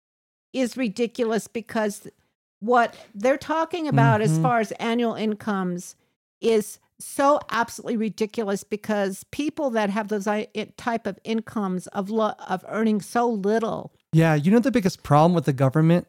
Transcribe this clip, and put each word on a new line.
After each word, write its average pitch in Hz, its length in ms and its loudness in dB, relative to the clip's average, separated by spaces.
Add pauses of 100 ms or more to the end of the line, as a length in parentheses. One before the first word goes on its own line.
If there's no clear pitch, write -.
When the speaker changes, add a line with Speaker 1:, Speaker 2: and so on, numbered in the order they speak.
(540)
Speaker 1:
is 254 220 -2
ridiculous 226 720 -2
because 214 600 -6 (520)
what 233 340 2 (220)
they're 247 220 2
talking 320 500 -2
about 233 340 4
as 220 120 2
Speaker 2:
Mm-hmm. 160 100 2
Speaker 1:
far 233 160 2
as 214 140 -2
annual 233 420 -2
incomes 190 800 -4 (460)
is 226 380 0 (200)
so 285 400 2 (100)
absolutely 233 460 -4
ridiculous 208 680 -2
because 208 680 -4
people 294 400 -4
that 214 180 0
have 208 200 -4
those 208 180 -4
i-, 208 280 -2
i-, - 220 -8
type 233 300 -4
of 196 160 -8
incomes 208 640 -6
of 196 220 -6
lo-, 220 240 0 (160)
of 185 180 -6
earning 214 340 0
so 240 280 0
little. 220 640 -2 (180)
Speaker 2:
Yeah, 160 240 6
you 151 160 2
know 240 80 8
the 254 120 2
biggest 190 320 0
problem 156 300 6
with 160 120 0
the 147 80 2
government, 156 560 4